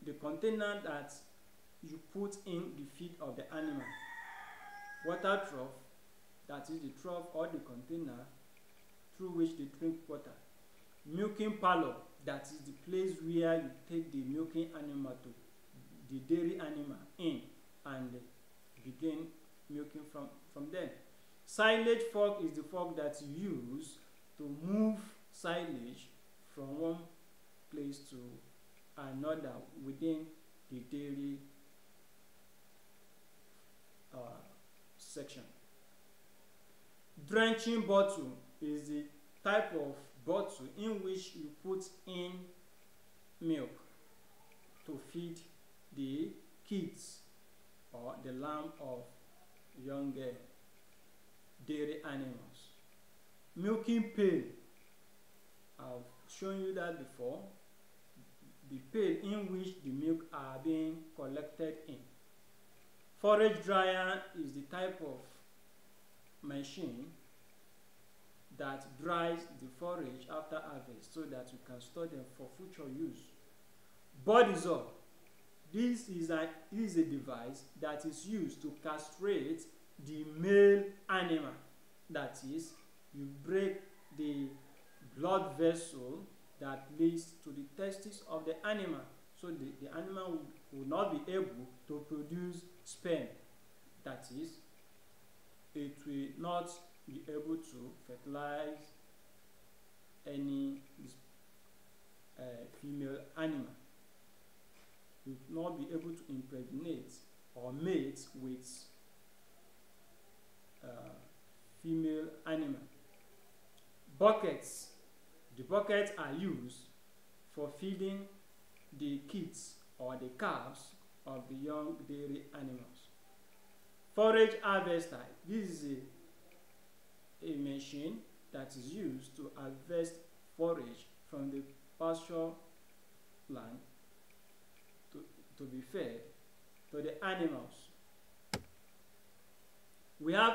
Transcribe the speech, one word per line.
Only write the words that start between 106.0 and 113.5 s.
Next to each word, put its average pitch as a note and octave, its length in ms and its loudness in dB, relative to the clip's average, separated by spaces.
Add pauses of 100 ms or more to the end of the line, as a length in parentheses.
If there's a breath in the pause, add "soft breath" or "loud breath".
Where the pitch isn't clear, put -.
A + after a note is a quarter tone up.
to - 160 -10
impregnate C3 840 -6 (420)
or B2 200 -6
mate D3 460 0 (220)
with, B2+ 440 -8 (2000)
uh, - 40 -12 (960)
female D#3+ 420 4 (220)
animal. D#3 340 0 (1400)